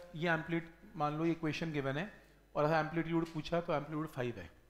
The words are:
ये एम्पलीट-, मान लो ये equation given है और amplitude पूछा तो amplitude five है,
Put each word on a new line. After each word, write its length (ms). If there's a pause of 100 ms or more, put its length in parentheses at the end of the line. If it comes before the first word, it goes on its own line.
(160)
ये 140
एम्पलीट-, 400 (260)
मान 220
लो 80
ये 60
equation 400
given 260
है 140 (440)
और 180
amplitude 600
पूछा 280
तो 120
amplitude 360
five 280
है, 120 (200)